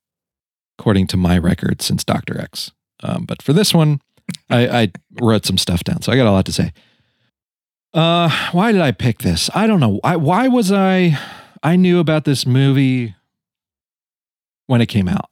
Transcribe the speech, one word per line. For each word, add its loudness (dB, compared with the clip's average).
according 2
to -4
my 2
record -2
since -4
Doctor -6
X. -14
Um, -6
but -10
for 0
this 2
one, 2
I, 2
I 0
wrote 2
some -2
stuff -2
down, -6
so -2
I 2
got 2
a 4
lot 2
to -8
say. -2
Uh, 2
why 2
did 2
I 2
pick -4
this? -2
I 0
don't 2
know. 0
I, 0
why 0
was 2
I, 2
I 2
knew 4
about 0
this -2
movie 0
when 2
it 2
came -2
out. -4